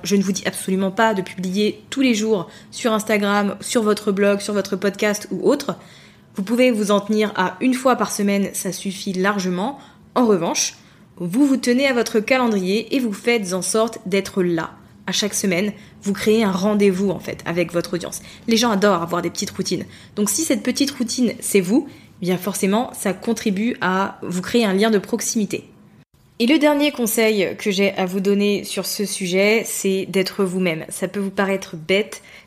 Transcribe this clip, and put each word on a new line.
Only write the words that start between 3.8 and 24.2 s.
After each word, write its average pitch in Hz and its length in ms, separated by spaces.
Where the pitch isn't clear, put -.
votre 202 280
blog, 202 280
sur 208 140
votre 196 220
podcast 202 560
ou 185 160
autre. 277 280
Vous 196 80
pouvez 240 280
vous 208 180
en 208 100
tenir 214 360
à 185 260
une 254 140
fois 254 200
par 214 160
semaine, 202 420
ça - 180
suffit 190 420
largement. 190 640
En 254 100
revanche, 208 500
vous 180 280
vous 269 120
tenez 247 300
à 269 60
votre 233 260
calendrier 220 760
et 277 40
vous 233 140
faites 202 400
en 185 80
sorte 220 460
d'être 196 340
là. 170 300
À 190 60
chaque 202 220
semaine, 202 400
vous 202 120
créez 214 320
un 190 60
rendez-vous 196 580
en 170 100
fait - 260
avec 170 280
votre 170 220
audience. - 260
Les 226 80
gens 233 160
adorent 196 300
avoir 170 200
des 175 80
petites - 220
routines. - 340
Donc 208 140
si - 140
cette 269 200
petite 254 280
routine, 240 500
c'est - 180
vous, 196 300
eh 180 40
bien 180 120
forcément, 196 560
ça - 180
contribue 214 680
à 185 400